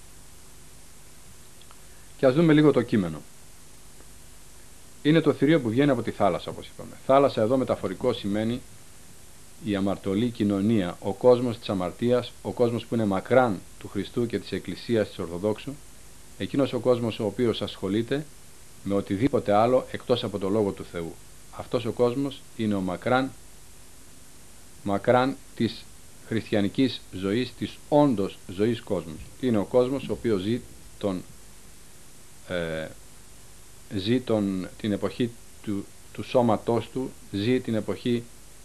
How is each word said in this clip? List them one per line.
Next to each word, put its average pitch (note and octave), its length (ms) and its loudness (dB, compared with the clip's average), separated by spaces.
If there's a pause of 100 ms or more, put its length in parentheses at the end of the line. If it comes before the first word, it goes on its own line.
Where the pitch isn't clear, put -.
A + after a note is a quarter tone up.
(2250)
Και C#3 80 6
ας C3 80 8
δούμε D#3+ 180 8
λίγο D3+ 200 10
το B2 100 6
κείμενο. E2 380 2 (1800)
Είναι D#3 180 6
το D3 120 6
θηρίο D3 280 4
που A#2 80 0
βγαίνει C3+ 220 4
από A#2+ 120 2
τη G#2+ 80 -4
θάλασσα, G2 400 0
όπως - 160 -10
είπαμε. - 300 -14 (100)
Θάλασσα C3+ 360 6
εδώ A#2 140 4
μεταφορικό A#2 560 0
σημαίνει G#2+ 480 -2 (1040)
η G2+ 120 0
αμαρτωλή G2 540 2
κοινωνία, G2+ 680 2
ο G2+ 120 -2
κόσμος B2 460 6
της - 100 -10
αμαρτίας, A2 640 2 (100)
ο G#2 100 -4
κόσμος A#2 340 2
που - 80 -4
είναι A2+ 100 2
μακράν G2+ 560 4 (180)
του G2+ 100 -12
Χριστού G#2 380 -2
και A2 120 -2
της - 140 -12
Εκκλησίας G2 560 0
της - 100 -14
Ορθοδόξου, F#2+ 540 -2 (680)
εκείνος B2 340 0
ο C3 60 0
κόσμος A#2 420 2
ο A#2 40 0
οποίος G#2+ 380 2
ασχολείται A#2 640 -2 (560)
με G2+ 120 -2
οτιδήποτε G#2 580 2
άλλο A#2+ 380 6
εκτός - 340 0
από G2+ 140 -4
το F#2+ 100 -2
Λόγο G2+ 220 2
του F#2 220 -6
Θεού. E2 220 -6 (420)
Αυτός - 280 -4
ο A2+ 80 -2
κόσμος B2+ 500 2 (140)
είναι G#2+ 180 2
ο G2 60 0
μακράν, A#2+ 520 2 (1500)
μακράν B2 540 4 (200)
της - 280 -2 (420)
χριστιανικής A2 760 0 (120)
ζωής, G#2 460 -2
της - 200 -8 (100)
όντως C3+ 500 4 (100)
ζωής G#2+ 320 2
κόσμους. E2 400 -4 (200)
Είναι A#2+ 180 2
ο F#2+ 60 2
κόσμος B2+ 440 2
ο G#2+ 40 -2
οποίος G#2 300 0
ζει A#2 180 0 (380)
τον, F#2+ 240 -2 (1300)
ε, E2 380 -2 (1120)
ζει A2 240 2
τον, G2 480 2 (120)
την A2 120 0
εποχή G2+ 380 0 (320)
του, G2+ 240 -4 (260)
του G#2+ 100 -8
σώματός A#2 680 4
του, C3 220 -4 (220)
ζει A#2 280 2
την B2 140 -4
εποχή A2 480 0 (420)